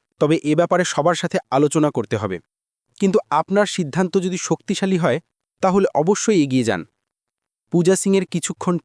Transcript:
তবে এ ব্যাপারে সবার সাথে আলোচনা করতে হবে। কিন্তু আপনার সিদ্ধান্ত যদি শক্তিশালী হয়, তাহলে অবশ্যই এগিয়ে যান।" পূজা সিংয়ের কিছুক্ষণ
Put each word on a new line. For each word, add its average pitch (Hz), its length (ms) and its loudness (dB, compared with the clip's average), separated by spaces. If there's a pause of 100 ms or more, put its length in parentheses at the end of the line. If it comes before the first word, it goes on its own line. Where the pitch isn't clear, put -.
(180)
তবে 156 180 2
এ 151 180 -2
ব্যাপারে 175 300 2
সবার 165 300 0
সাথে 180 240 -4 (120)
আলোচনা 147 400 2
করতে 113 260 -4
হবে। 95 220 -4 (600)
কিন্তু 196 180 2 (120)
আপনার 190 360 0
সিদ্ধান্ত 180 520 -2
যদি 180 220 -2
শক্তিশালী 190 560 -2
হয়, 160 240 0 (400)
তাহলে 190 340 2
অবশ্যই 185 480 2
এগিয়ে 131 220 0
যান।" 92 200 -2 (880)
পূজা 175 260 2
সিংয়ের 196 300 0
কিছুক্ষণ 175 580 -4